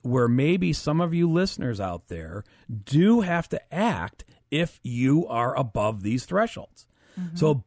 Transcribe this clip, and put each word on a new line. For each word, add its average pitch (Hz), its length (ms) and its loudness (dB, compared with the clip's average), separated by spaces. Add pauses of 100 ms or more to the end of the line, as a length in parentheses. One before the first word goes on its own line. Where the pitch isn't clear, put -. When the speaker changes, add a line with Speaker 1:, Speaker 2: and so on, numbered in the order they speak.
Speaker 1:
where 123 260 2
maybe 160 440 2
some 156 280 -2
of 170 120 0
you 170 180 2
listeners 160 500 -2
out 90 280 -8
there 85 360 -10 (400)
do 202 360 6
have 170 300 -2
to - 240 -8
act 160 500 -4 (260)
if 156 320 -2
you 131 440 2
are 117 300 -2
above 110 460 -2
these 117 220 -2
thresholds. - 640 -4 (340)
Speaker 2:
Mm-hmm. 170 160 -8
Speaker 1:
So 156 180 4 (120)